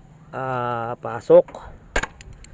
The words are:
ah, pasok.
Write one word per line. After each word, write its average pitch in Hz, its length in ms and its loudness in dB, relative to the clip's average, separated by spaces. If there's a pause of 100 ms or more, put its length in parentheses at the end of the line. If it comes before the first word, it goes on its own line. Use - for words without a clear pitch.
(340)
ah, 123 640 -6
pasok. 117 480 6 (1080)